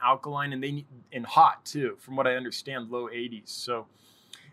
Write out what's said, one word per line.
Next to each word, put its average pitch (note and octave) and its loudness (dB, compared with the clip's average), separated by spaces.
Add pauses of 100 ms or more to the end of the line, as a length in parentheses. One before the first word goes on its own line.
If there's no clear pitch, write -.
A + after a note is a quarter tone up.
alkaline, C#3+ 2
and C3 -6
they C#3+ -4
need, C#3+ -8 (260)
and A#2+ -6
hot - 6
too, B2+ -4
from C3 -10
what C3 4
I B2+ 2
understand, B2+ -8
low B2 -6
eighties. A#2 -8
So A#2 -6 (680)